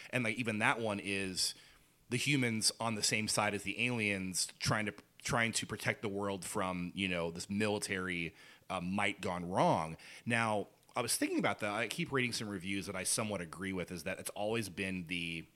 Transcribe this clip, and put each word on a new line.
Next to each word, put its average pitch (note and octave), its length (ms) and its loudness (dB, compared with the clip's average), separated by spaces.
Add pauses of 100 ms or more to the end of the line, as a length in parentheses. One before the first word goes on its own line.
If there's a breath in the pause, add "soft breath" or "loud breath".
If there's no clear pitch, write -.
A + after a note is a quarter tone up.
(100)
and, B2 140 0
like, A2 120 -2
even A2 220 -2
that A#2+ 220 4
one G#2 220 0
is G2 520 0 (560 loud breath)
the B2 60 2
humans B2 640 2
on A2+ 140 2
the G#2 80 -2
same G#2+ 260 2
side G#2 260 4
as G2 80 -2
the G2+ 240 -2
aliens G2+ 640 0 (100)
trying G#2+ 280 2
to, G2+ 80 -2 (280)
trying A2+ 300 2
to - 140 0
protect - 360 -2
the A2+ 60 -2
world G2 360 0
from, F#2 500 -2
you F#2+ 140 0
know, E2+ 220 0
this F2 180 -8
military, G2 840 0 (340 loud breath)
uh, F#2+ 120 -2
might G2 420 0
gone F2+ 260 -2
wrong. F#2+ 480 2 (300 loud breath)
Now, A2+ 420 2 (260)
I A#2+ 60 0
was A#2+ 160 0
thinking D#4+ 220 0
about - 220 2
that. G#2 120 0
I A2+ 140 0
keep C#3+ 260 -4
reading B2 200 2
some A2 160 -4
reviews G2 380 -2
that G2 80 -4
I F#2 100 -4
somewhat G#2 360 0
agree F2 320 -4
with, F2+ 180 -2
is F2 120 -6
that F#2 160 -4
it's - 120 -8
always G#2+ 380 -2
been F#2 400 -4
the, E2+ 360 -4 (120)